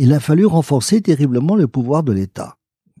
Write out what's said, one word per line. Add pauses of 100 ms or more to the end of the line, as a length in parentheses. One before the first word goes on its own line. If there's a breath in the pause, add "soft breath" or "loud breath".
il
a
fallu
renforcer
terriblement
le
pouvoir
de
l'État. (460)